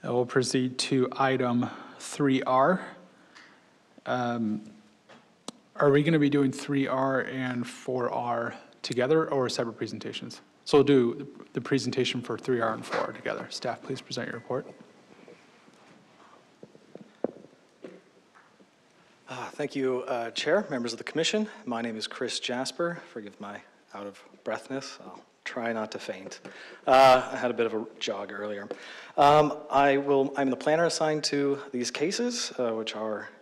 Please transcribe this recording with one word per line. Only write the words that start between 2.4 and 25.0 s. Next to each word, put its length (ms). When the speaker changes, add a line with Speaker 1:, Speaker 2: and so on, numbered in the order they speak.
Speaker 1:
R. 420
Um, 560
are 160
we 100
gonna 160
be 140
doing 200
three 360
R 340
and 440
four 460
R 440
together 480
or 200
separate 280
presentations? 640
So 140
we'll 60
do 280
the, 140
the 80
presentation 600
for 160
three 200
R 140
and 100
four 180
R 100
together. 400
Staff, 320
please 180
present 280
your 80
report. 280
Speaker 2:
Uh, 200
thank 260
you, 320
uh, 240
Chair, 400
members 200
of 60
the 60
Commission. 440
My 160
name 120
is 120
Chris 320
Jasper. 600
Forgive 260
my 220
out 140
of 120
breathness. 600